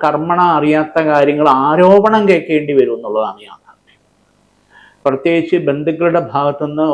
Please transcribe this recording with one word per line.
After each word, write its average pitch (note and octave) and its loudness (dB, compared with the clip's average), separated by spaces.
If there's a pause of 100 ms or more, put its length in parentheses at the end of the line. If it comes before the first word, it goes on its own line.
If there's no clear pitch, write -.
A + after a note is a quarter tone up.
കർമ്മണ D#3+ 0 (160)
അറിയാത്ത D3+ 0 (120)
കാര്യങ്ങൾ D3 2 (200)
ആരോപണം G3 4
കേൾക്കേണ്ടി D#3 0
വരും A#2+ 0
എന്നുള്ളതാണ് G#2+ -6
യാഥാർത്ഥ്യം. - -20 (1040)
പ്രത്യേകിച്ച് E3 -2 (120)
ബന്ധുക്കളുടെ D#3+ -2 (100)
ഭാഗത്തുനിന്ന് D3 -4